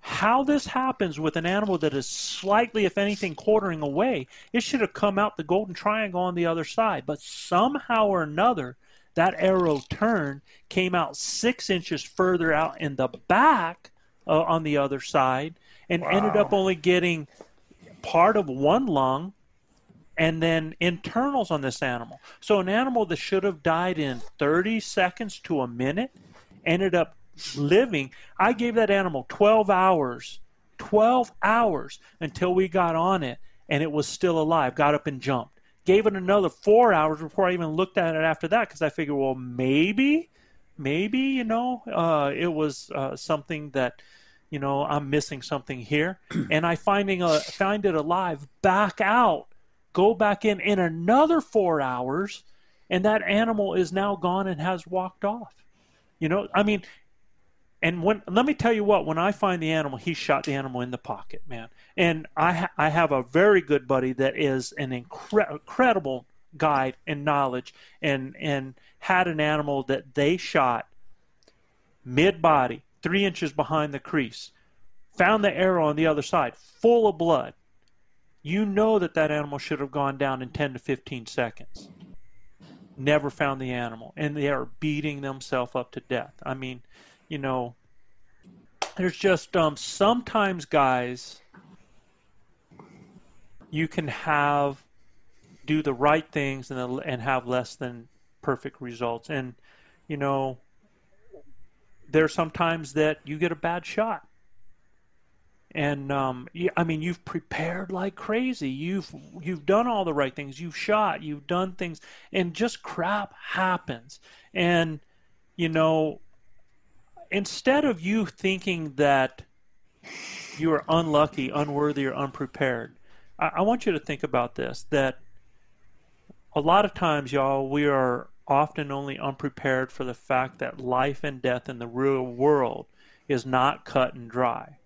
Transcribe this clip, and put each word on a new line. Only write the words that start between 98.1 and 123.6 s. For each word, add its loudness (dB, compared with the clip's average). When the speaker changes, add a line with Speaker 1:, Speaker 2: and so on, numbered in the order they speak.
Speaker 1:
perfect -4
results. -8
And, -8
you -6
know, -2
there's 2
sometimes -2
that 0
you -10
get 0
a -8
bad -6
shot. -4
And, -2
um, -4
y-, -2
I 2
mean, -4
you've -6
prepared -6
like -6
crazy. -4
You've, -6
you've -6
done 4
all -2
the -2
right 0
things. -12
You've -12
shot, 0
you've -10
done -2
things, -10
and 0
just -4
crap -4
happens. -4
And, 2
you -2
know, 0
instead 2
of -2
you 0
thinking -4
that 2
you 2
are 0
unlucky, 2
unworthy, -2
or -2
unprepared, -6
I, 0
I -2